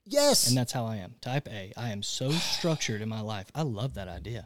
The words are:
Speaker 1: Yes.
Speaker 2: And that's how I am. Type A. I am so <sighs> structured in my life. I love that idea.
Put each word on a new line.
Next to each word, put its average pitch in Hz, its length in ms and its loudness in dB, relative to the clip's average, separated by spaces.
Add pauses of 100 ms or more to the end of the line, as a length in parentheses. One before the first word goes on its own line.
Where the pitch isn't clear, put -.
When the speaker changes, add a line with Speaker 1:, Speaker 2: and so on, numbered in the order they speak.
Speaker 1:
Yes. 285 380 6
Speaker 2:
And 127 100 6
that's 123 140 2
how 120 140 0
I 110 120 -2
am. 92 220 -10
Type 135 300 -2
A. 101 260 -10
I 110 160 -4
am 101 120 -6
so - 280 -2
<sighs> - 0 -
structured 160 680 0
in 110 80 -4
my 110 120 -4
life. 107 340 -6
I 147 80 -2
love 127 320 -2
that 95 120 -6
idea. 90 380 -8